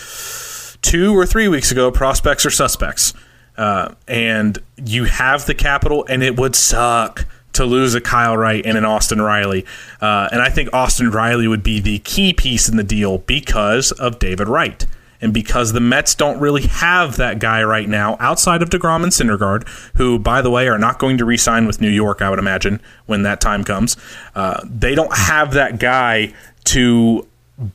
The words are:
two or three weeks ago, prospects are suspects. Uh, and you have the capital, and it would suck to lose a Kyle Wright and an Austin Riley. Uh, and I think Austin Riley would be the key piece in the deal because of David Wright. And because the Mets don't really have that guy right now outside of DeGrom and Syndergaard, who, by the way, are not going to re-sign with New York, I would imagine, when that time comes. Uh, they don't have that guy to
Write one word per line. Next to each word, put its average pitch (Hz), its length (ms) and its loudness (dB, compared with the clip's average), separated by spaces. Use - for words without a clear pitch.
two 196 340 4
or 180 80 4
three 220 220 2
weeks 147 240 2
ago, 127 180 2
prospects 135 560 2
are 151 60 0
suspects. - 640 -2
Uh, 101 380 -2
and 110 520 0
you 117 200 -2
have 135 420 0
the 147 80 0
capital, 147 520 0
and 131 140 -2
it 127 160 0
would 131 180 0
suck 117 680 0
to 131 120 2
lose 123 300 2
a 117 60 -2
Kyle 117 360 0
Wright 110 280 0
and 110 120 0
an 110 80 0
Austin 107 340 0
Riley. 101 460 0
Uh, 104 320 0
and 120 100 0
I 131 80 2
think 143 240 0
Austin 123 380 2
Riley 113 360 0
would 110 160 0
be 104 160 0
the 104 200 -2
key 190 340 0
piece 123 360 0
in 113 80 0
the 107 60 0
deal 101 340 -2
because 113 760 0
of 123 260 -4
David 95 280 -2
Wright. 135 380 -2
And 110 120 0
because 113 380 0
the 120 60 0
Mets 123 360 2
don't 143 240 0
really 143 240 2
have 175 540 0
that 120 200 -2
guy 110 240 0
right 110 260 0
now 104 320 -2
outside 170 440 2
of 165 80 -4
DeGrom 170 320 0
and 180 80 0
Syndergaard, 104 560 0
who, 123 200 2
by 117 240 0
the 127 80 2
way, 123 180 2
are 110 120 2
not 117 180 2
going 131 220 0
to 120 60 2
re-sign 113 420 2
with 101 120 -2
New 107 120 2
York, 101 320 0
I 98 80 0
would 95 80 -2
imagine, 98 420 -2
when 104 160 -2
that 101 180 -2
time 104 240 0
comes. 104 340 -2
Uh, 98 320 -4
they 123 300 -2
don't 156 200 0
have 151 380 0
that 131 240 0
guy 120 560 0
to 117 640 2